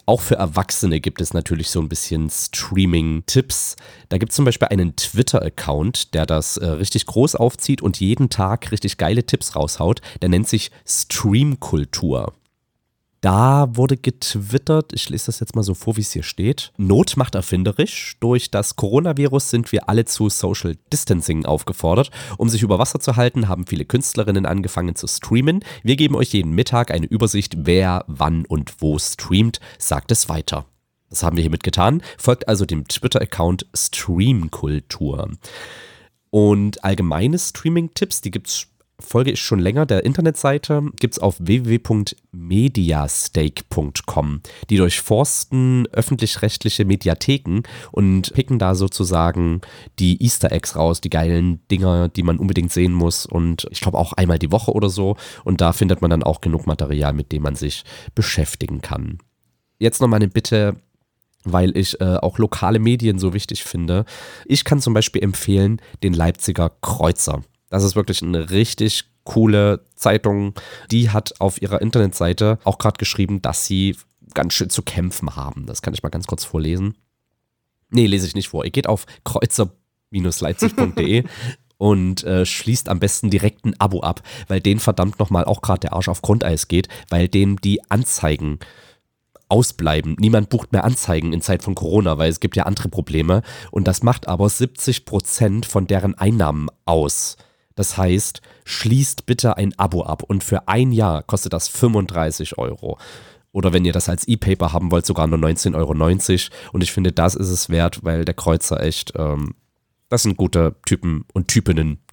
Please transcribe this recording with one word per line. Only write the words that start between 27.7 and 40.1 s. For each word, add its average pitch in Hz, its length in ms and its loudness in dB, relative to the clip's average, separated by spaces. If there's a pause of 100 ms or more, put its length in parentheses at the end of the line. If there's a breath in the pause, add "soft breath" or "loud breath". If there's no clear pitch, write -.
wann 80 380 0
und - 340 -4
wo 76 180 0
streamt“, - 600 0 (160 loud breath)
sagt - 360 -4
es - 180 0
weiter. 76 340 -6 (460)
Das - 120 -6
haben 85 140 2
wir 85 60 2
hiermit 80 200 0
getan. 127 380 2 (160 loud breath)
Folgt - 320 0
also 107 160 2
dem 78 240 -4
Twitter-Account - 840 -2
Streamkultur. 78 1500 -2 (1040 loud breath)
Und 104 540 4
allgemeine 98 540 0
Streaming-Tipps, - 840 -2
die 101 80 -6
gibt's, - 360 -8 (360)
folge 131 280 2
ich - 100 -2
schon 98 200 0
länger 123 260 2
der 95 180 2
Internetseite, 147 800 0 (180)